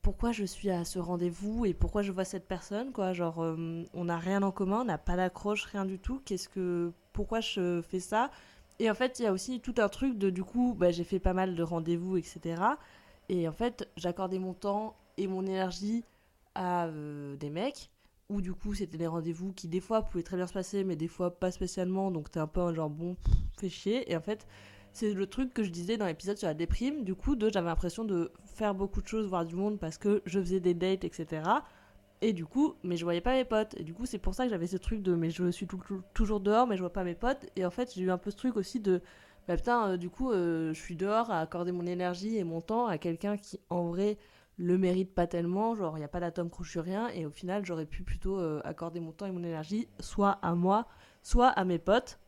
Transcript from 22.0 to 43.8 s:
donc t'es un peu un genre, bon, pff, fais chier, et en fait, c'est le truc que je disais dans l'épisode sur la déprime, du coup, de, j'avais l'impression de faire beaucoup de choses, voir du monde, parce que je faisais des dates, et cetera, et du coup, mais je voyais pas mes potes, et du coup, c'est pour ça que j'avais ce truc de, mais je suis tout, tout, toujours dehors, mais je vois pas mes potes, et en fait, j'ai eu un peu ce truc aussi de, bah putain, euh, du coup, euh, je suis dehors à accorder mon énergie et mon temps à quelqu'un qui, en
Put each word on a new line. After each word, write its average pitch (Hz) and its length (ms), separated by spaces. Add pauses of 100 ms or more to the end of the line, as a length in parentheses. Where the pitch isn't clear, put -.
donc 156 200
t'es 165 100
un 156 60
peu 165 140
un 175 140
genre, 156 160
bon, 170 240
pff, - 200 (220)
fais 185 140
chier, 226 420
et 170 40
en 160 40
fait, 214 260 (460)
c'est 208 220
le 190 120
truc 254 280
que 220 100
je 185 60
disais 175 260
dans 214 80
l'épisode 185 320
sur 196 120
la 156 60
déprime, 240 480
du 190 120
coup, 269 200
de, 220 160
j'avais 180 180
l'impression 170 360
de 175 260 (140)
faire 208 300
beaucoup 190 260
de - 80
choses, 220 180
voir 180 200
du 165 100
monde, 202 220
parce 160 180
que 202 300
je 175 120
faisais 185 220
des 175 140
dates, 190 300
et 170 60
cetera, 165 540 (560)
et 220 140
du 165 100
coup, 277 380
mais 175 160
je 170 60
voyais 170 180
pas 247 100
mes 262 140
potes, 214 320
et 165 60
du 160 100
coup, 233 100
c'est 226 140
pour 190 160
ça 254 100
que 247 60
j'avais 180 160
ce 185 100
truc 208 240
de, 185 140
mais 165 160
je 175 200
suis 180 160
tout, 185 120
tout, 190 240 (100)
toujours 214 280
dehors, 214 260
mais 214 100
je 185 60
vois 175 100
pas 190 120
mes 175 100
potes, 254 320 (100)
et 185 80
en 175 60
fait, 247 240
j'ai 185 80
eu 185 80
un 180 80
peu 208 120
ce 202 60
truc 247 220
aussi 202 220
de, 185 200 (460)
bah 175 100
putain, 233 320
euh, 185 100
du 175 100
coup, 262 220
euh, 165 420
je 160 80
suis 175 160
dehors 214 340
à 175 100
accorder 175 300
mon 175 140
énergie 180 540
et 190 60
mon 165 180
temps 233 240
à 202 100
quelqu'un 190 400
qui, - 320
en 175 200